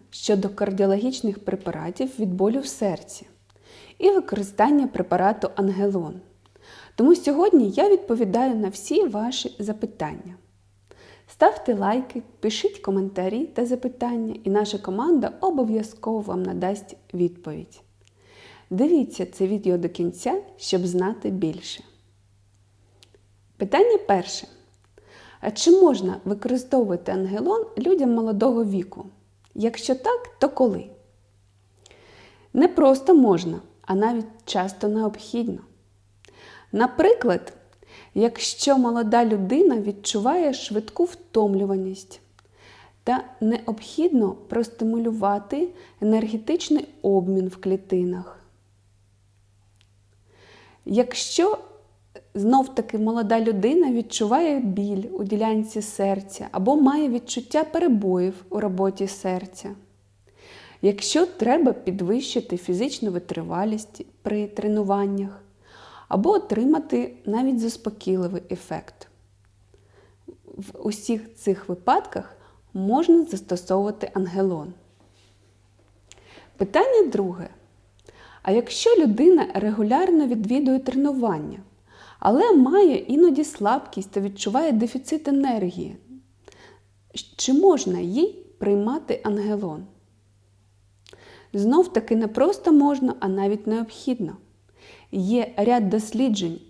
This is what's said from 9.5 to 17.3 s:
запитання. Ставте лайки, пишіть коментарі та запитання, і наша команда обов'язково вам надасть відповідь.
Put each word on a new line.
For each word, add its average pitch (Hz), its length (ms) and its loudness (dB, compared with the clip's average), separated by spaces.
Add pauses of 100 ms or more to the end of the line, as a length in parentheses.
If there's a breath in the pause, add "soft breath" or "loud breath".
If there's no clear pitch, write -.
запитання. 180 760 -8 (1000 loud breath)
Ставте 311 420 2
лайки, 220 480 -4 (180)
пишіть 220 380 -2
коментарі 196 680 -2
та 240 200 -4
запитання, 240 680 -4 (100)
і 196 60 -2
наша 208 280 0
команда 226 640 0
обов'язково 220 800 -2
вам 190 220 -4
надасть 185 540 -6 (180)
відповідь. 175 680 -4 (880 soft breath)